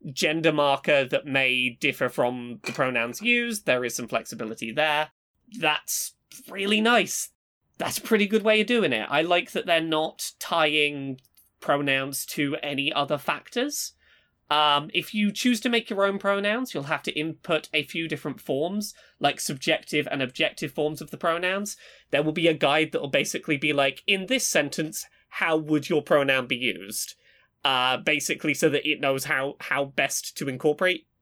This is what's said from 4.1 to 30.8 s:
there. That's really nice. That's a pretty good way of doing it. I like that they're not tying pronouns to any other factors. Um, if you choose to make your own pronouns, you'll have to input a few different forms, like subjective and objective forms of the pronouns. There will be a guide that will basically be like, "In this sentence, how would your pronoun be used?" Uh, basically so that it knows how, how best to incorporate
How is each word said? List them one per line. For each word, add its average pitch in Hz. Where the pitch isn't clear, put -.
there. 151
That's -
really 196
nice. 226
That's -
a -
pretty 208
good 208
way 214
of 208
doing 208
it. 107
I 147
like 175
that -
they're 165
not 160
tying 147
pronouns 139
to 147
any 143
other 143
factors. -
Um, 147
if -
you 208
choose 240
to 254
make 233
your 196
own 196
pronouns, 202
you'll 139
have 147
to -
input 156
a 151
few 165
different 147
forms, 180
like 143
subjective 147
and 139
objective 147
forms 156
of 156
the 151
pronouns. 180
There 143
will 156
be 165
a 160
guide 151
that -
will 143
basically 143
be 147
like, 139
"In 190
this 254
sentence, 156
how 165
would 151
your 151
pronoun 139
be 127
used?" 104
Uh, 127
basically 147
so 160
that 143
it 151
knows 135
how, 139
how 139
best -
to 143
incorporate 151